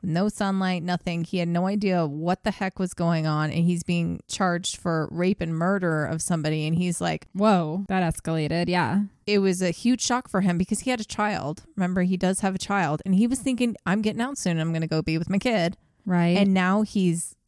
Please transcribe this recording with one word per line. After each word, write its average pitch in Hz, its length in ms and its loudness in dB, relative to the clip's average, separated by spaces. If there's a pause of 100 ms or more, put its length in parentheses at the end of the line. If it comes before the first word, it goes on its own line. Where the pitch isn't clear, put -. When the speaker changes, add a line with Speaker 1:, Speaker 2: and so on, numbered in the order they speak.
Speaker 1:
no 185 240 0
sunlight, 190 560 -2
nothing. 170 400 -2
He 180 140 -4
had 170 100 0
no 175 200 0
idea 196 380 2
what 160 380 -2
the 208 80 -2
heck - 280 -4
was 185 140 -2
going 170 320 0
on, 151 240 0
and 170 140 0
he's 170 200 2
being 170 440 -2
charged 180 480 -2
for 160 340 -2
rape 180 300 0
and 165 180 -4
murder 170 480 0
of 160 160 -4
somebody. 156 460 0
And 165 80 0
he's 175 240 0
like, 165 320 -4
Speaker 2:
Whoa, 190 560 2
that 190 160 0 (100)
escalated. 160 540 -2
Yeah. 175 360 0 (220)
Speaker 1:
It 208 140 4
was 185 220 2
a 180 100 0
huge 240 300 0
shock 247 260 -2
for 190 140 0
him 180 160 2
because 185 240 -2
he 262 80 -4
had 247 100 0
a 214 60 -6
child. - 580 -4 (140)
Remember, 185 260 0
he 185 140 2
does 185 240 0
have 190 140 0
a - 40 -4
child. 170 460 0
And 190 100 2
he 214 100 6
was 254 140 0
thinking, 240 460 -2
"I'm 190 160 0
getting 214 200 -2
out 269 160 -6
soon. 170 220 0
I'm 165 140 0
gonna 160 120 -2
go 160 160 0
be 156 160 0
with 170 120 -4
my 196 100 0
kid." 190 380 0 (280)
Speaker 2:
Right. 175 320 4
Speaker 1:
And 202 160 4
now 185 280 2
he's 180 520 0 (140)